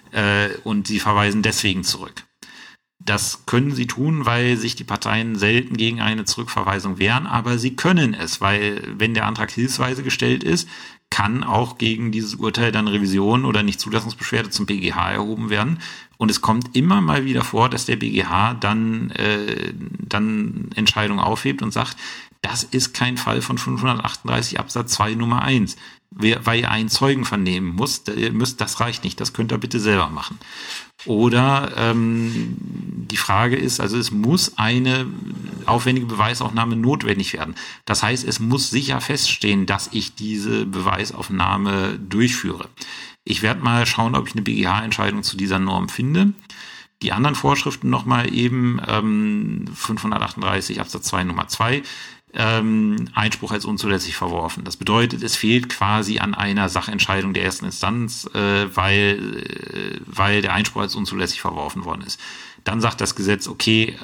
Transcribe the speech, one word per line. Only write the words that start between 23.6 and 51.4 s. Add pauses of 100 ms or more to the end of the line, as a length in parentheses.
Absatz
zwei
Nummer
eins, (360)
wer-,
weil
ihr
einen
Zeugen
vernehmen
müsst,
ihr
müsst,
das
reicht
nicht,
das
könnt
ihr
bitte
selber
machen.“ (680)
Oder,
ähm,
die
Frage
ist,
also
es
muss
eine (600)
aufwendige
Beweisaufnahme
notwendig
werden. (320)
Das
heißt,
es
muss
sicher
feststehen,
dass
ich
diese
Beweisaufnahme
durchführe. (560)
Ich
werd
mal
schauen,
ob
ich
eine
B
G
H
Entscheidung
zu
dieser
Norm
finde. (680)
Die
anderen
Vorschriften
noch
mal
eben,
ähm,
fünfhundertachtunddreißig
Absatz
zwei
Nummer